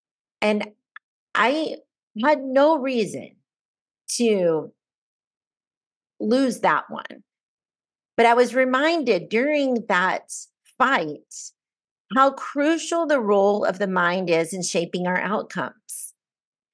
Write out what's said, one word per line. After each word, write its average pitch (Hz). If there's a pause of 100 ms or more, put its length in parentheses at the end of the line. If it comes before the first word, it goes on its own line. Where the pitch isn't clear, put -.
(400)
and 208 (680)
I 285 (480)
had 294
no 269
reason 220 (800)
to 180 (1500)
lose 240
that -
one. - (920)
But 233
I 233
was 240
reminded 254
during 262
that 185 (460)
fight 196 (600)
how 269
crucial 320
the 285
role 202
of 185
the 202
mind 180
is 165
in 185
shaping 180
our 180
outcomes. - (600)